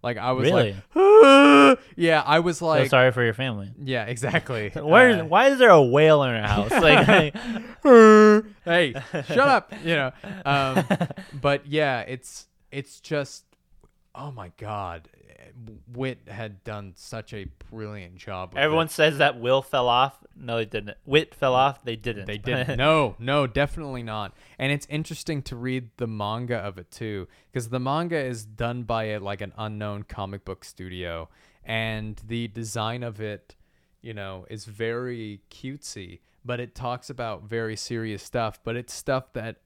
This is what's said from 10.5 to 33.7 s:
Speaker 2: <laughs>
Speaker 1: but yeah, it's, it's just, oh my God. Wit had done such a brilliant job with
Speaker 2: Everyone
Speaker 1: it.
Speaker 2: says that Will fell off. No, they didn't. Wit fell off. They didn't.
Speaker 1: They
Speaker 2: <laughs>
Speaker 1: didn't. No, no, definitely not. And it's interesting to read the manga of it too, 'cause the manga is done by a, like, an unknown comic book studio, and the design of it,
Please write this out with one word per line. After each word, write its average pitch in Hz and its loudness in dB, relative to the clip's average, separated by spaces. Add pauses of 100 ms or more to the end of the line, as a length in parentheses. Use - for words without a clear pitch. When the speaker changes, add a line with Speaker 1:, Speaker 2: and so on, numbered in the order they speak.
Speaker 2:
<laughs> - -18
Speaker 1:
but 143 -2
yeah, 143 -2
it's, - -16 (240)
it's 139 -14
just, - -8 (680)
oh 143 -14
my 101 -16
God. 98 -12 (840)
Wit 127 -10
had 104 -14
done 104 -14
such - -16
a 101 -14 (260)
brilliant 104 -14
job 92 -12
with - -6
Speaker 2:
Everyone 156 0
Speaker 1:
it. 151 -14
Speaker 2:
says 151 2
that 139 0
Will 127 0
fell 123 -2
off. 123 2 (200)
No, 117 -8
they 113 -2
didn't. 104 -10
Wit 147 0
fell 131 0
off. 135 0
They 117 -8
didn't. 107 -10
Speaker 1:
They 104 -8
Speaker 2:
<laughs> 101 -16
Speaker 1:
didn't. 123 -4
No, 139 2
no, 135 -2
definitely 139 -6
not. 107 -10 (240)
And 135 -2
it's 143 -6
interesting 151 -8
to - -12
read 123 -8
the 123 -6
manga 113 -6
of 95 -10
it 87 -20
too, 104 -10 (240)
'cause 117 -8
the 123 -6
manga 160 -4
is 123 -8
done 117 -8
by 113 -4
a, 107 -6
like, 98 -10
an 95 -12
unknown 104 -10
comic 98 -12
book 95 -14
studio, 87 -12 (340)
and 110 -8
the 117 -8
design 113 -10
of 107 -12
it, 104 -14 (480)